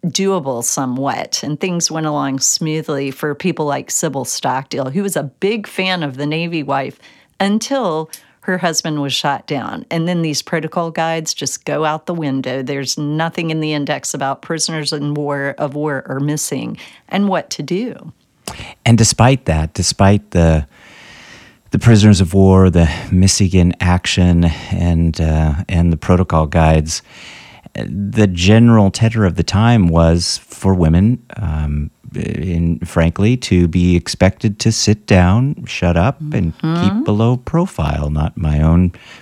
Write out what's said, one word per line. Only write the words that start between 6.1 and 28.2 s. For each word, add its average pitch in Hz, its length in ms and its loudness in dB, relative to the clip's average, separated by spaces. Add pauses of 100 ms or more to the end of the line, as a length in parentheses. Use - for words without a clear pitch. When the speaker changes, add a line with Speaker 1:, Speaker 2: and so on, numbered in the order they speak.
Speaker 1:
the 139 100 -6
Navy 160 380 -4
wife 139 340 -6 (440)
until 196 680 -2 (320)
her 185 160 -4
husband 156 440 -4
was 139 120 -4
shot - 320 -4
down. - 460 -8
And 165 160 -2
then 175 140 -2
these 151 200 -4
protocol 165 480 -4
guides 165 440 -4
just - 320 -8
go 147 180 -2
out 156 220 -4
the 180 80 -6
window. 135 500 -4
There's 139 340 -6
nothing 160 520 -4
in 160 100 -2
the 156 140 -4
index 147 400 -6
about 139 280 -6
prisoners 160 520 -6
in 147 220 -4
war, 143 420 -4
of 143 180 -4
war 147 320 -4
are 135 140 -4
missing 147 560 -4 (320)
and 202 180 0
what 185 240 -2
to - 120 -10
do. 180 500 -8 (720)
Speaker 2:
And 117 120 6
despite 127 480 2
that, 78 280 -2
despite 98 580 2
the, 80 340 4 (1040)
the 104 80 0
prisoners 104 420 6
of 85 120 0
war, 95 360 6
the 85 200 4 (220)
missing 92 420 2
in 90 280 4
action, 90 640 2 (260)
and, 85 480 0
uh, 78 360 2 (120)
and 85 240 2
the 80 60 0
protocol 85 500 2
guides, 78 540 2 (840)
the 101 420 0